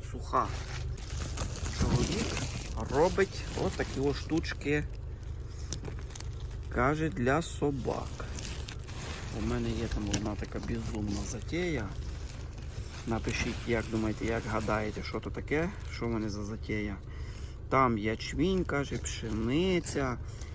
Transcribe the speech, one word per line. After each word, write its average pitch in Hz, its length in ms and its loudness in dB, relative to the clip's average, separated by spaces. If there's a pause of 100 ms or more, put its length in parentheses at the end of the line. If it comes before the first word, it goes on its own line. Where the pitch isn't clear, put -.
(120)
«Суха». - 340 2 (1400)
Чоловік - 440 4 (720)
робить 185 460 6 (240)
от - 60 4
такі - 280 -2
ось 139 180 4
штучки. - 680 0 (1900)
Каже, 151 340 4
для 127 320 4
собак. - 840 0 (1160)
У 110 40 0
мене 120 220 0
є 113 160 0 (100)
там 113 80 0 (120)
одна 104 200 2
така 113 320 -4
безумна 104 600 0
затея. 165 580 -2 (1200)
Напишіть, 113 480 0 (120)
як 117 240 2
думаєте, 110 340 2
як 113 260 2
гадаєте, 107 520 2
що - 160 -2
то 104 100 -6
таке, 156 400 0 (240)
що 113 120 -2
в 117 40 2
мене 110 200 0
за 101 140 -4
затея. 104 520 -2 (760)
Там 127 280 6
ячмінь, 135 680 2
каже, 139 340 0
пшениця, 131 1200 2 (380)